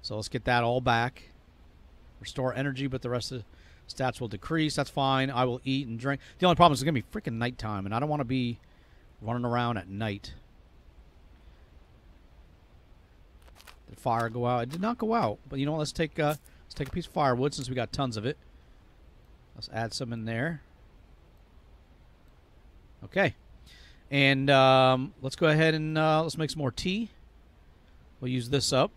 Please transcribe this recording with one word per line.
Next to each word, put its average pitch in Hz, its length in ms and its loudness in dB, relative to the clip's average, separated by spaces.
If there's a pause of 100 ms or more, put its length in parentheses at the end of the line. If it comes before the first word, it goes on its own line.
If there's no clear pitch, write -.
So - 140 -10
let's 107 140 -8
get - 160 -8
that 120 180 4
all 120 160 0
back. 120 440 0 (960)
Restore 127 340 -4
energy, 139 320 -4
but 127 140 -4
the 123 80 -6
rest 123 240 -4
of 123 60 -8
the 107 60 -14 (440)
stats 127 320 -4
will 120 60 -6
decrease. 156 480 -2
That's 139 140 -2
fine. 135 400 2
I 127 160 0
will 123 200 -4
eat 135 220 -2
and 113 120 -8
drink. 135 220 -4 (180)
The 180 60 2
only 175 100 8
problem 170 180 10
is 135 80 0
it's 131 40 -2
gonna 165 80 2
be 120 100 0
freaking 127 340 -8
nighttime, 110 480 -4
and 101 80 -4
I 113 60 0
don't 151 100 -2
wanna 147 140 -2
be 120 360 -2 (600)
running 120 240 -4
around 120 320 0
at 92 120 -10
night. 101 440 -6 (3500)
Did - 100 -18
fire 117 300 0
go 120 160 -4
out? 120 180 0
It 127 60 -8
did 165 120 -8
not 233 160 -4
go 220 160 -2
out. 139 260 0 (100)
But 139 100 -8
you 139 60 0
know 151 80 -2
what? 160 60 -4
Let's 151 120 -4
take, 160 280 -4
uh, 151 160 0 (300)
let's - 80 -20
take 139 140 -8
a - 40 -12
piece 180 160 -6
of - 40 -20
firewood 135 420 0
since 127 160 -8
we 127 60 -6
got 117 160 -4
tons 127 260 -4
of 104 80 -6
it. 143 120 -4 (1160)
Let's 107 160 -14
add 113 220 -6
some 120 200 -6
in 113 120 -8
there. 131 360 -4 (2500)
Okay. 170 320 0 (720)
And, 139 400 4
um, 131 720 6
let's 135 140 -6
go 165 120 2
ahead 156 260 6
and, 156 240 -2
uh, 156 260 4
let's 160 140 -4
make 156 120 -2
some 160 100 -8
more 135 120 -2
tea. 202 380 -4 (1120)
We'll 127 120 -4
use 123 180 -2
this 135 220 2
up. 143 260 4